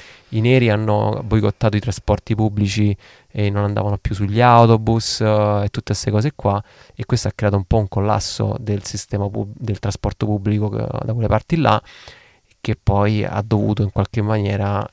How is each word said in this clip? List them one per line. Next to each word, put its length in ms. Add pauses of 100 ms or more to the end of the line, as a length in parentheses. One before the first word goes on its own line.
(320)
i 100
neri 280
hanno 540
boicottato 540
i 20
trasporti 560
pubblici 600 (340)
e 200
non 140
andavano 340
più 180
sugli 260
autobus, 800
eh, 440
e 40
tutte 240
queste 180
cose 240
qua, 260 (340)
e 100
questo 220
ha 80
creato 220
un 80
po' 120
un 100
collasso 720
del 240
sistema 460
pub-, 260
del 240
trasporto 460
pubblico, 520
eh, 280
da 80
quelle 140
parti 300
là, 240 (800)
che 220
poi 420
ha 220
dovuto 380
in 80
qualche 300
maniera, 720